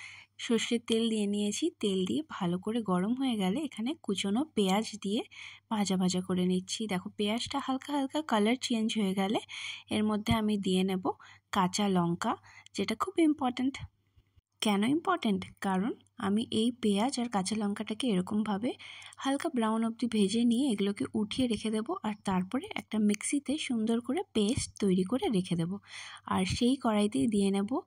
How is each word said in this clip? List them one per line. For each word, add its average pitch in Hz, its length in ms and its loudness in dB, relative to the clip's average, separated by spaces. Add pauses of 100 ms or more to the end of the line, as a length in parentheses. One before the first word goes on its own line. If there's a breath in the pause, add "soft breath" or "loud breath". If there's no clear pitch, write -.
(400 loud breath)
সর্ষের 226 480 0
তেল 226 220 2
দিয়ে 214 180 0
নিয়েছি, 208 380 0 (140)
তেল 190 260 0
দিয়ে 220 240 0
ভালো 175 300 -2
করে 220 220 -2
গরম 190 340 2
হয়ে 262 220 0
গেলে 190 300 0
এখানে 233 240 -6 (100)
কুচোনো 202 400 0 (120)
পেঁয়াজ 202 320 2 (160)
দিয়ে 196 200 -2 (480 loud breath)
ভাজা 202 280 2
ভাজা 185 240 2
করে 185 240 0
নিচ্ছি। 185 420 0
দেখো, 185 280 -4
পেঁয়াজটা 214 440 -2
হালকা 269 340 -4
হালকা 277 260 0 (120)
কালার 220 300 4
চেঞ্জ 226 360 0
হয়ে 196 180 2
গেলে 202 240 0 (500 loud breath)
এর 214 140 0
মধ্যে 214 300 0
আমি 214 200 2 (120)
দিয়ে 185 180 4
নেব 190 200 0 (500 loud breath)
কাঁচা 190 360 2
লঙ্কা, 175 420 2 (420 loud breath)
যেটা 202 220 -2
খুব - 240 -4
ইম্পর্ট্যান্ট। 269 560 2 (840)
কেন 202 200 2 (140)
ইম্পর্ট্যান্ট? 311 460 0 (200)
কারণ 196 300 0 (360)
আমি 208 140 2 (100)
এই 220 180 2 (120)
পেঁয়াজ 208 380 2
আর 240 100 -2
কাঁচা 196 260 -2
লঙ্কাটাকে 214 520 -4
এরকমভাবে 208 600 0 (480 loud breath)
হালকা 277 360 -2
ব্রাউন 220 320 2
অবধি 226 220 -2
ভেজে 214 380 2
নিয়ে 240 240 4
এগুলোকে 202 340 0 (100)
উঠিয়ে 214 340 0
রেখে 214 240 -2
দেবো, 220 200 -2 (120)
আর 214 120 -2 (100)
তারপরে 190 400 0 (100)
একটা - 240 -6
মিক্সিতে 220 540 0 (140)
সুন্দর 226 340 0
করে 277 200 -2 (120)
পেস্ট 220 360 0 (100)
তৈরি 185 260 4
করে 254 240 -2
রেখে 185 260 0
দেবো। 170 200 -2 (500 loud breath)
আর 196 180 0 (100)
সেই 247 240 2
কড়াইতেই 214 500 2
দিয়ে 202 240 4
নেব 196 200 0 (160)